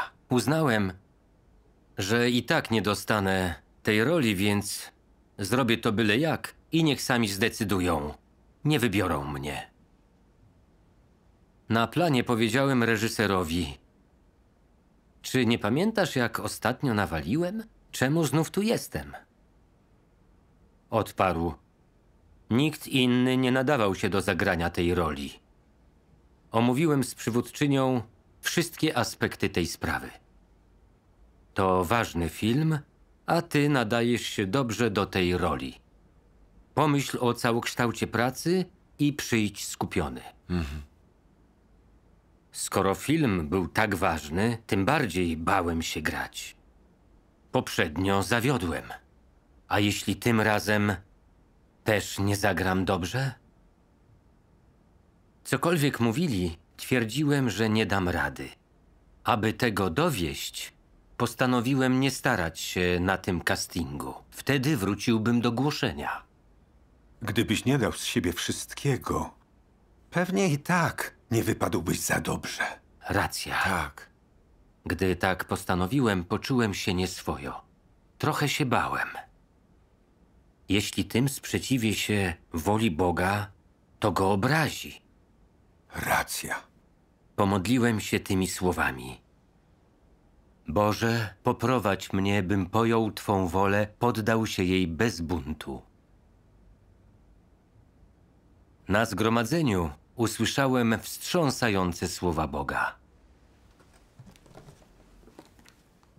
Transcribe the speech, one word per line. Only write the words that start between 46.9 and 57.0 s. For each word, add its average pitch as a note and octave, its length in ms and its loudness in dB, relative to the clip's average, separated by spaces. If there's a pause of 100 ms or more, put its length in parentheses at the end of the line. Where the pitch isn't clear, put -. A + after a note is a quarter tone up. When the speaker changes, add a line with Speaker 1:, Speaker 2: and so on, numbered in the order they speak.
Speaker 1:
Poprzednio G2 720 0
zawiodłem. G#2 640 0 (840)
A G2+ 120 2
jeśli G2+ 360 0
tym A2+ 240 2
razem G#2 540 2 (920)
też G#2 340 0
nie G2+ 180 2
zagram F#2+ 480 0
dobrze? G2+ 500 -2 (2000)
Cokolwiek D3 560 0
mówili, A2 580 0 (180)
twierdziłem, B2+ 720 0